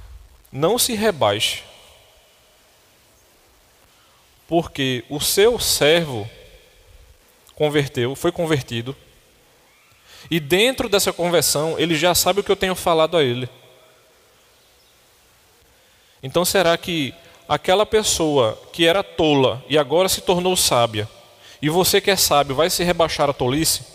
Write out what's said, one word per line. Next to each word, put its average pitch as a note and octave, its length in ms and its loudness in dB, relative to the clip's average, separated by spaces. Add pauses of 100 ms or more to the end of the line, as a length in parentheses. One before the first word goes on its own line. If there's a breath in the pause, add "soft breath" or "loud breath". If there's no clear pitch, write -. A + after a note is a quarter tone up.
(520 loud breath)
"Não E3 260 0
se A#3+ 160 -2
rebaixe, C3+ 680 -2 (2750 soft breath)
porque C3+ 600 -2
o C#3+ 100 -8
seu G#3+ 400 2
servo C#3+ 720 0 (1300)
converteu, C#3 600 -2
foi E3+ 160 -2
convertido, C3+ 640 -4 (1400 loud breath)
e E3+ 80 0
dentro G3+ 520 0
dessa G3 200 2
conversão D#3+ 680 0
ele E3 160 0
já E3 200 2
sabe F#3 260 0
o G3 40 -8
que G3+ 80 0
eu F#3+ 40 2
tenho F#3 180 -2
falado E3 420 0
a D3+ 80 4
ele." B2 240 -2 (2750 soft breath)
Então D#3+ 220 -2
será E3+ 320 2
que D#3 380 -4 (320 loud breath)
aquela F#3 380 2
pessoa D#3 720 0 (140)
que E3 140 0
era F#3+ 160 2
tola C3+ 680 2
e C3+ 80 -2
agora D3+ 320 2
se - 140 -4
tornou F3+ 340 0
sábia, A2+ 500 0 (540 loud breath)
e D3 80 -2
você F3+ 320 2
que G#3 100 0
é F#3+ 60 2
sábio C#3+ 400 2
vai E3 140 2
se - 120 -4
rebaixar E3+ 460 0
à C#3 60 -2
tolice? C#3 500 -2 (100)